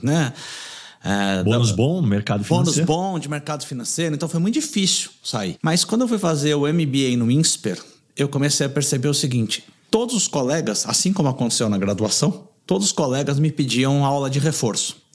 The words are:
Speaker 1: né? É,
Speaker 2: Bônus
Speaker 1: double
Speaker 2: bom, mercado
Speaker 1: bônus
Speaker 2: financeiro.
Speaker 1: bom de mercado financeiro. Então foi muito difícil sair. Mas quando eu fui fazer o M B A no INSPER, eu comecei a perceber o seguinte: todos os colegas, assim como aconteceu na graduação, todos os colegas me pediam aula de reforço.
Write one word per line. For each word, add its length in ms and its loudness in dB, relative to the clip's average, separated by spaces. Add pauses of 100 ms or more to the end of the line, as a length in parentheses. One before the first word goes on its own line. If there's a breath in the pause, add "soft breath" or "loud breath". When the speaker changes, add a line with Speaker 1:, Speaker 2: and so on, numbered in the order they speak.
Speaker 1:
né? 280 2 (720 loud breath)
É, 400 0
Speaker 2:
Bônus 260 2
Speaker 1:
double 60 -2
Speaker 2:
bom, 280 2
mercado 440 0
Speaker 1:
bônus 280 2
Speaker 2:
financeiro. 100 2
Speaker 1:
bom 320 0
de 100 -6
mercado 380 -6
financeiro. 480 -4
Então 160 -4
foi 100 -2
muito 140 2
difícil 560 0 (140)
sair. 360 -4
Mas 240 2
quando 180 0
eu 60 2
fui 120 0
fazer 340 2
o 140 2
M 180 2
B 260 2
A 60 2
no 140 2
INSPER, 480 0 (360)
eu 140 0
comecei 380 0
a 20 -4
perceber 380 0
o 60 2
seguinte: 500 0 (260)
todos 260 2
os 120 0
colegas, 600 -2
assim 240 0
como 160 2
aconteceu 400 0
na 100 0
graduação, 680 0 (200)
todos 180 0
os 80 0
colegas 460 0
me 120 4
pediam 540 2
aula 240 0
de 80 -2
reforço. 600 0 (180)